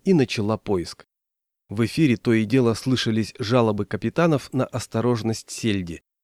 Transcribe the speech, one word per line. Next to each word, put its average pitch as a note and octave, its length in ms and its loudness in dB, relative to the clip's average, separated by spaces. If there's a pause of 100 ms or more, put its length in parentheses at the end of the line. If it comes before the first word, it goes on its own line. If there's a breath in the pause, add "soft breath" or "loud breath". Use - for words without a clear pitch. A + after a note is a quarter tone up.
и F#3+ 80 4
начала A2 460 2
поиск. - 480 -6 (600)
В A2 180 -2
эфире C3 300 2
то - 160 0
и A2 120 2
дело A#2 300 2
слышались A2+ 640 -2
жалобы A2 460 2
капитанов C#3 680 -2
на B2+ 140 -2
осторожность A2+ 840 -4
сельди. F#2 500 -4 (220)